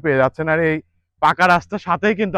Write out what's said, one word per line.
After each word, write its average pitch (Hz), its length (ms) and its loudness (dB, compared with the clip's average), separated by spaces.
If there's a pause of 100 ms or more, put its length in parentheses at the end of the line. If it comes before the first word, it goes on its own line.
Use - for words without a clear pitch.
পেয়ে 143 180 0
যাচ্ছেন। 135 320 -2
আর 160 60 0 (100)
এই 156 80 -2 (440)
পাকা 160 260 2
রাস্তার 180 400 0
সাথেই 190 320 -2
কিন্তু 202 180 -4